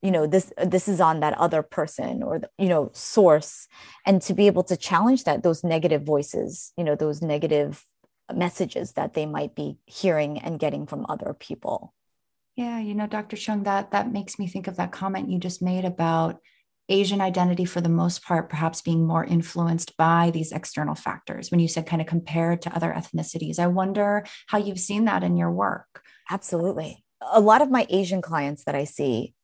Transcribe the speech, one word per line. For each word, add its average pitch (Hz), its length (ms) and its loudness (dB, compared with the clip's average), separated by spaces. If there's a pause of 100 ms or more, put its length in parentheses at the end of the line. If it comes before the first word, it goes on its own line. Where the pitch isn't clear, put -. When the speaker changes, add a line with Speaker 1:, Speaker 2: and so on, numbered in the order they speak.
Speaker 1:
You 190 100 2
know, 160 140 4
this, 156 280 2 (120)
this 180 220 2
is 185 140 2
on 160 180 4
that 151 180 0
other 160 260 2
person - 600 -6
or, - 160 -4
the, - 180 -14
you 190 120 0
know, 156 240 2
source, - 760 4 (380)
and 190 160 4
to - 120 -4
be 202 140 6
able 185 160 4
to 180 140 0
challenge 226 480 2
that, 143 180 0
those 165 220 2
negative 156 380 2
voices, 147 760 -2
you 175 80 -2
know, 151 100 2
those 151 260 -2
negative 147 640 0 (500)
messages - 600 -4
that 151 200 -4
they 156 120 -2
might 147 280 -6
be 147 320 -8
hearing 151 540 -2
and 165 200 -8
getting 147 280 -4
from - 200 -10
other 147 260 -6
people. - 600 -10 (640)
Speaker 2:
Yeah. 233 240 -6
You 208 160 -6
know, 208 100 -2
Doctor 214 300 -8
Chung, 208 280 -4
that, 196 280 -2
that 202 200 0
makes 202 280 -8
me 196 80 -4
think 185 200 -8
of 185 100 -8
that 180 140 -4
comment 190 380 -6
you 185 100 0
just 180 220 -6
made 185 240 0
about 165 540 0 (500)
Asian 196 320 2
identity, 180 420 2
for 180 160 -4
the 170 100 0
most 170 340 0
part, 165 260 0
perhaps 165 320 -2
being 165 240 2
more 160 180 0
influenced 170 760 0
by 170 340 4
these 160 200 -4
external - 440 -6
factors. - 560 -10
When 175 80 4
you 170 80 4
said 160 180 -4
kind 165 160 -2
of 156 60 -4
compared 170 560 0
to - 120 -8
other 165 200 -2
ethnicities, 160 640 -6
I 175 80 4
wonder 202 580 0 (220)
how 214 100 0
you've 202 220 -2
seen 208 260 0
that 196 180 0
in 175 140 2
your 170 140 0
work. - 520 -4 (260)
Speaker 1:
Absolutely. 170 760 -4 (160)
A 160 180 6
lot 220 220 8
of 277 100 4
my 254 180 2
Asian 185 320 2
clients 147 440 -4
that 143 100 -2
I 139 80 0
see 131 500 -2 (100)